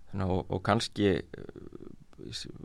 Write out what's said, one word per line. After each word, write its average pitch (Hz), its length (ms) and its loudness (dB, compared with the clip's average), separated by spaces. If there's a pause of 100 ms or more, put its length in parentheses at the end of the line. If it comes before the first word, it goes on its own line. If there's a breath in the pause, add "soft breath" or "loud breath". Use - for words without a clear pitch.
Þannig 98 220 -2
að, 92 60 2
og, 92 160 2
og 92 160 -2
kannski, 101 460 4
eh, - 1400 -6 (200)